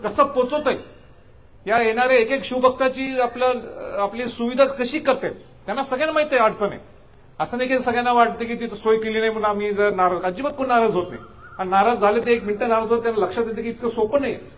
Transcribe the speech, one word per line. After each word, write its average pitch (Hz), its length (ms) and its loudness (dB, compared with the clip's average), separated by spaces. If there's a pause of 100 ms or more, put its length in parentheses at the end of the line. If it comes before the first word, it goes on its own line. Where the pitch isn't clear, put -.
कसं - 200 2
पोचवतोय, 277 520 0 (920)
या 226 140 4
येणाऱ्या 247 360 4
एक 226 140 2
एक 269 120 -2
शिवभक्ताची 254 760 0
आपल्या, 247 300 0 (540)
आपली 226 240 -4
सुविधा 247 380 2
कशी 262 340 -2
करते - 500 -2 (220)
त्यांना 247 140 -2
सगळ्यांना 302 300 -2
माहिती 302 220 0
आहे 233 100 6
अडचण 208 200 0
आहे. 117 140 -4 (600)
असं 160 180 -4
नाही 254 120 -2
की 262 100 2
सगळ्यांना 247 340 0
वाटतं 233 320 2
की 233 100 -6
तिथं 226 200 -8
सोय 220 220 2
केली 220 220 -2
नाही 220 120 0
म्हणून 214 180 -2
आम्ही 208 240 -2
जर 202 200 2
नाराज, 180 280 2
अजिबात 196 360 -4
कोण 262 100 -2
नाराज 226 260 2
होत 180 160 0
नाही. - 120 -12 (360)
आणि 190 120 -4
नाराज 208 280 4
झाले 214 280 2
ते 240 80 4
एक 220 100 0
मिनिटं 208 260 -2
नाराज 220 200 2
होत, 226 140 2
त्यांना 220 220 0
लक्षात 233 220 -2
येतं 226 140 -6
की 233 80 -6
इतकं 233 200 -6
सोपं 220 320 0
नाही, 240 140 -2 (220)